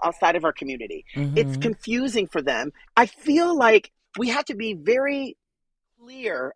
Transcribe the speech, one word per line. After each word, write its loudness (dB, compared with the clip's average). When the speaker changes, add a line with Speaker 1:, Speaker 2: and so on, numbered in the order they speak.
Speaker 1:
outside 2
of -2
our 2
community. -10
It's 0
Speaker 2:
Mm-hmm. -6
Speaker 1:
confusing -2
for -4
them. -2
I 6
feel 0
like 6
we -2
have -2
to -8
be -6
very -2
clear -8